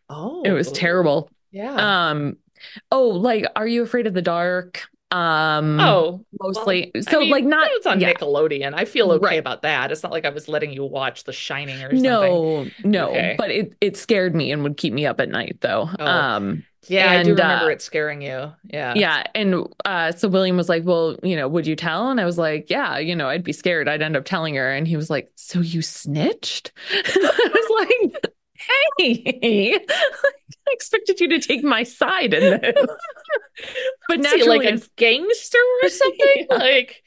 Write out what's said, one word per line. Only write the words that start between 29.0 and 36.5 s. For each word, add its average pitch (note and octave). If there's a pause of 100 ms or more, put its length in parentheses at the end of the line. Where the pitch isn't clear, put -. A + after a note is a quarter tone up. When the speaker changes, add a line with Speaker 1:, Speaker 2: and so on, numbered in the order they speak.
Speaker 2:
<laughs> -
I C#5+
expected G#4+
you F4
to E4
take C4
my A#3+
side C4
in F3
this." -
Speaker 1:
<laughs> C#5+ (1200)
Speaker 2:
But E4+
Speaker 1:
Was C#4+
he, F4
like, A#3
Speaker 2:
naturally B3
Speaker 1:
a G#3+
Speaker 2:
it's A#3
Speaker 1:
gangster D#4 (240)
or C5+
Speaker 2:
<laughs> -
Speaker 1:
something? C5+